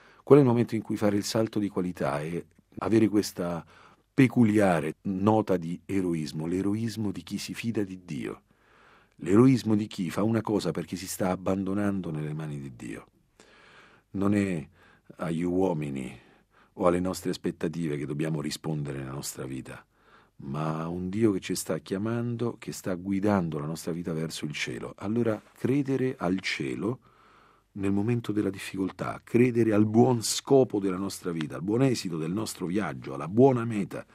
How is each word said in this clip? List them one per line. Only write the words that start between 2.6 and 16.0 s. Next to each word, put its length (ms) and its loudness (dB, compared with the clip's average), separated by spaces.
avere 280 4
questa 560 -2
peculiare 880 4
nota 540 2
di 300 -6
eroismo, 600 -2
l'eroismo 640 -2
di 120 -8
chi 160 -8
si 160 -8
fida 280 -4
di 220 -8
Dio, 380 -8
l'eroismo 580 6
di 120 0
chi 240 -6
fa 120 -2
una 200 0
cosa 280 0
perché 260 -6
si 120 -10
sta 220 -2
abbandonando 800 -2
nelle 240 -6
mani 260 -8
di 160 -12
Dio. 300 -12
Non 240 2
è 340 -2
agli 260 -4
uomini 800 -2